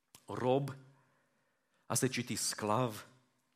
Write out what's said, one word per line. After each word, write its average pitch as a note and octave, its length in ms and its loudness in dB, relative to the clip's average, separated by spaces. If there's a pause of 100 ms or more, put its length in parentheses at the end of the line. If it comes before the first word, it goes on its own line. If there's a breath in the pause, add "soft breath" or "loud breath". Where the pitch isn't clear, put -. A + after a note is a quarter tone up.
(240)
rob, B2+ 520 0 (1080)
asta A#2 180 2
e B2+ 40 2
citi, A#2 280 -2
sclav A2 720 0 (500)